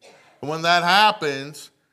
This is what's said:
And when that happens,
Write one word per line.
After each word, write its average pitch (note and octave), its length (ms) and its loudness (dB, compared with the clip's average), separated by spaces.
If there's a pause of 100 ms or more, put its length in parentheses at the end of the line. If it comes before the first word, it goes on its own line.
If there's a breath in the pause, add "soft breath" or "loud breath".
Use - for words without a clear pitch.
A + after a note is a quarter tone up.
(400 loud breath)
And C#3 80 -12
when D#3+ 140 -8
that E3+ 220 2
happens, D#3 840 0 (220)